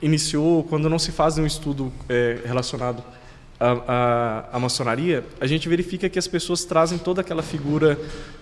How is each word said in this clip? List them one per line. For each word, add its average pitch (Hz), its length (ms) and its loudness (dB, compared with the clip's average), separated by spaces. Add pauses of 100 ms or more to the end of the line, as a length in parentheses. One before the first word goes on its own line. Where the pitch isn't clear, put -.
iniciou, 156 600 4
quando 160 260 0
não 160 100 2
se 170 120 -2
faz 156 260 2
um 156 80 2
estudo, 139 460 -4 (180)
é, 120 360 2
relacionado 123 580 -4 (560)
à, 120 120 4 (800)
à, 127 60 -2
à - 20 -2
maçonaria, 127 640 0 (160)
a 165 80 0
gente 156 220 0
verifica 180 400 0
que 185 100 -4
as 175 80 -2
pessoas 170 380 -2
trazem 160 320 2
toda 180 240 -2
aquela 165 200 -4
figura 147 560 2 (440)